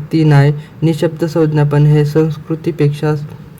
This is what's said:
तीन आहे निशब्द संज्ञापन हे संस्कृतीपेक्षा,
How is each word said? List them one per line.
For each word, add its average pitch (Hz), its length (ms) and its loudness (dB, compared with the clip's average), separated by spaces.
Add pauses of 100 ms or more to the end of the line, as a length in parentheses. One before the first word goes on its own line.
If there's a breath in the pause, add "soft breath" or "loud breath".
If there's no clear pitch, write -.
(120)
तीन 156 200 4
आहे 143 200 4 (300 loud breath)
निशब्द 160 420 -2
संज्ञापन 151 640 0
हे 151 180 4
संस्कृतीपेक्षा, 151 1120 -2 (440)